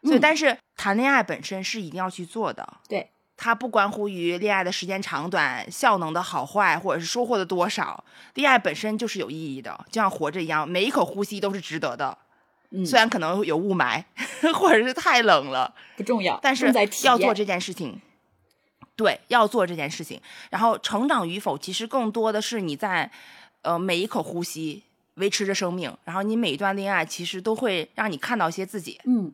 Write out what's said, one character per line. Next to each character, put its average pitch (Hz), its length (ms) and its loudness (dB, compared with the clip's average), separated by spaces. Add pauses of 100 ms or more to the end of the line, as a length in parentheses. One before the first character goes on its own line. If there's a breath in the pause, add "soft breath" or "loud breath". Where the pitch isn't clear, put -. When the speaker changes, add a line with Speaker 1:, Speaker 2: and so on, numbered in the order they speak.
Speaker 1:
所 311 120 4
以， 254 40 8
Speaker 2:
嗯。 - 20 8
Speaker 1:
但 302 160 6
是 294 200 2 (200)
谈 202 200 0
恋 262 140 2
爱 269 100 4
本 175 220 -4
身 190 220 -8
是 226 160 -6
一 165 100 -8
定 165 80 -10
要 185 100 -2
去 180 160 -10
做 180 280 -4
的。 - 260 -12 (100)
Speaker 2:
对。 - 220 -6 (260)
Speaker 1:
它 233 180 2
不 233 120 -6
关 208 240 4
乎 208 180 -2
于 175 300 -2
恋 202 160 2
爱 190 80 2
的 180 80 0
时 185 160 -6
间 196 160 -4
长 156 260 -4
短、 143 420 0
效 214 280 4
能 160 140 -4
的 170 100 -2
好 135 240 -4
坏， 180 320 2
或 175 160 0
者 170 60 -2
是 165 60 -8
收 233 200 -2
获 233 100 0
的 190 80 0
多 175 240 0
少。 - 360 -6 (300 loud breath)
恋 277 140 2
爱 262 80 8
本 190 160 2
身 214 240 -4
就 226 120 -4
是 202 100 -6
有 117 100 -4
意 147 280 -8
义 135 40 -12
的， 110 300 -14
就 220 100 -2
像 202 80 4
活 160 220 -2
着 180 100 -6
一 165 60 -4
样， 156 220 0
每 180 160 2
一 262 60 0
口 247 140 2
呼 196 200 -4
吸 202 160 -8
都 196 120 -2
是 196 80 -6
值 156 200 -6
得 127 160 -2
的。 135 200 -4 (540)
Speaker 2:
嗯。 185 160 -2
Speaker 1:
虽 233 120 6
然 226 100 6
可 233 100 -2
能 180 260 0
有 156 120 0
雾 185 180 0
霾， 127 300 2 (240)
<laughs> 320 260 0
或 370 160 6
者 226 160 6
是 254 80 -2
太 294 280 4
冷 151 280 6
了。 131 240 0 (220 loud breath)
Speaker 2:
不 - 60 -8
重 220 200 0
要， 175 180 0
Speaker 1:
但 269 140 2
是 262 120 0
Speaker 2:
重 247 80 6
在 208 120 6
体 - 180 -8
验。 262 80 8
Speaker 1:
要 240 60 6
做 233 160 4
这 208 100 0
件 185 160 -2
事 180 140 -8
情。 156 260 -10 (960)
对， 208 240 2 (100)
要 233 200 6
做 208 180 2
这 175 80 -6
件 156 160 -4
事 160 140 -10
情。 - 160 -14 (300 loud breath)
然 196 120 0
后 226 160 4
成 226 300 -2
长 226 200 0
与 180 100 -6
否， 156 200 -4
其 185 140 -10
实 220 140 -6
更 226 260 0
多 220 200 0
的 208 80 0
是 220 200 -4
你 156 160 -4
在， 180 340 -2 (520 loud breath)
呃， 170 160 0
每 180 200 0
一 190 80 0
口 196 160 -4
呼 170 200 -6
吸 160 420 -8 (300)
维 190 140 -2
持 196 160 -2
着 196 100 -2
生 180 180 -2
命， 170 320 -6
然 170 100 -10
后 190 80 -2
你 214 140 0
每 214 160 0
一 143 40 -2
段 196 200 -2
恋 196 160 -4
爱 175 120 0
其 175 200 -10
实 185 160 -8
都 220 140 -2
会 196 400 -2
让 214 180 -4
你 151 40 -6
看 233 220 -4
到 170 100 0
一 165 40 -4
些 190 120 -6
自 190 160 -8
己。 156 240 -14
Speaker 2:
嗯。 208 300 0